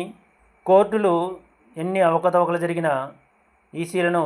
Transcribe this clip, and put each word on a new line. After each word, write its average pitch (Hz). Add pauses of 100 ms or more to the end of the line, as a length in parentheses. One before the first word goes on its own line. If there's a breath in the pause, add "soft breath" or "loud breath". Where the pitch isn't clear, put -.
(720)
కోర్టులు 208 (680)
ఎన్ని 185
అవకతవకలు 170
జరిగినా 165 (880)
ఈసీలను 175